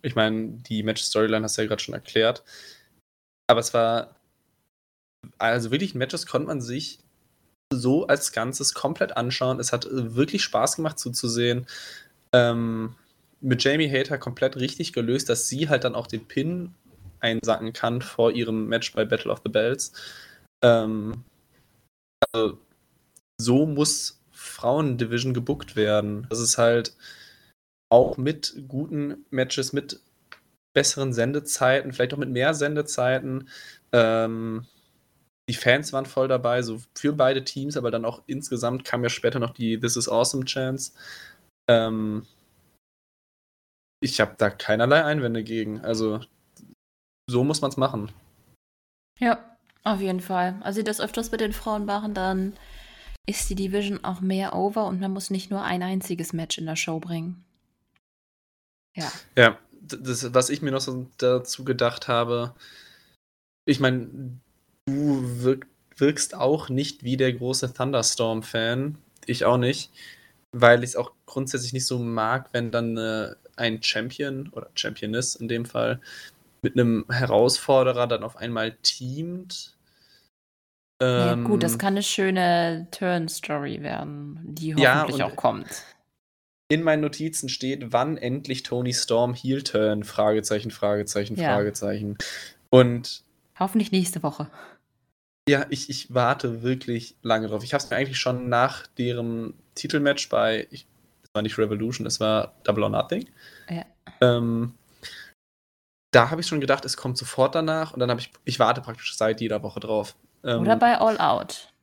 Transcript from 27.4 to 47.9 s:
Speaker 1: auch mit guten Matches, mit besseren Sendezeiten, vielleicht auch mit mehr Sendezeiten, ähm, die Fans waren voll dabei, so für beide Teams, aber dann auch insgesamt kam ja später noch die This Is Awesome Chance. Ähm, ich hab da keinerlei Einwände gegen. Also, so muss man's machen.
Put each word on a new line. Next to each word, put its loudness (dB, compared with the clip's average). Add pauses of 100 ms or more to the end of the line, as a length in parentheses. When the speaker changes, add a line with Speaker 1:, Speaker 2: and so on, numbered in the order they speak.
Speaker 1:
auch 8
mit -4 (120)
guten -6
Matches, -2
mit -6 (720)
besseren 2
Sendezeiten, 0
vielleicht 0
auch -6
mit -4
mehr 2
Sendezeiten, -2 (440)
ähm, 2 (840)
die -2
Fans 2
waren -2
voll 0
dabei, 2
so -6 (140)
für 0
beide 2
Teams, -6
aber -2
dann -2
auch -6
insgesamt -4
kam -2
ja 2
später 0
noch -2
die -2
This 0
Is -2
Awesome 2
Chance. -4 (760)
Ähm, 2 (1700)
ich -2
hab 2
da 4
keinerlei 2
Einwände -2
gegen. -6
Also, -2 (1080)
so 2
muss 0
man's -2
machen. 0 (1080)